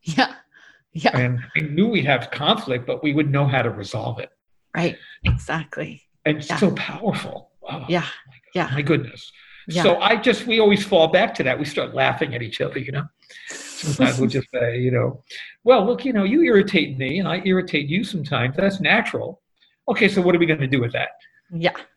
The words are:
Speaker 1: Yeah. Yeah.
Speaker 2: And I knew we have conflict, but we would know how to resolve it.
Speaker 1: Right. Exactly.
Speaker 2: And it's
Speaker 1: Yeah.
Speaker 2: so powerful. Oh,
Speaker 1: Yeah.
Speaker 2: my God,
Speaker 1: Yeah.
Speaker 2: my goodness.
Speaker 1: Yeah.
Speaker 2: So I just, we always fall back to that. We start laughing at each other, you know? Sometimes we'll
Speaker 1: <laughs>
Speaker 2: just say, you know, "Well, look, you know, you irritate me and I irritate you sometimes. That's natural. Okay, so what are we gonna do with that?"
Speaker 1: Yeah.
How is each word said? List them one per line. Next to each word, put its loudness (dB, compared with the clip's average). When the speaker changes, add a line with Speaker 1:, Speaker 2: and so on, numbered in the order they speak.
Speaker 1:
Yeah. -2
Yeah. 0
Speaker 2:
And 0
I 0
knew 0
we 0
have 0
conflict, -2
but -4
we 0
would 2
know 2
how 2
to 0
resolve -8
it. -10
Speaker 1:
Right. -2
Exactly. -4
Speaker 2:
And 2
it's -12
Speaker 1:
Yeah. -2
Speaker 2:
so 2
powerful. -8
Oh, -10
Speaker 1:
Yeah. 2
Speaker 2:
my -14
God, -20
Speaker 1:
Yeah. -2
Speaker 2:
my -2
goodness. -2
Speaker 1:
Yeah. 0
Speaker 2:
So 6
I 4
just, 0
we 2
always 4
fall 4
back 2
to -4
that. 0
We -2
start -6
laughing 0
at -6
each -6
other, -4
you -10
know? -4
Sometimes -2
we'll 2
Speaker 1:
<laughs> -2
Speaker 2:
just -4
say, 0
you 2
know, 0
"Well, 6
look, -2
you 0
know, 2
you 4
irritate 4
me -2
and -2
I -2
irritate 0
you 0
sometimes. -2
That's 0
natural. 0
Okay, 4
so 2
what 4
are 4
we 4
gonna 0
do 0
with -2
that?" -4
Speaker 1:
Yeah. -2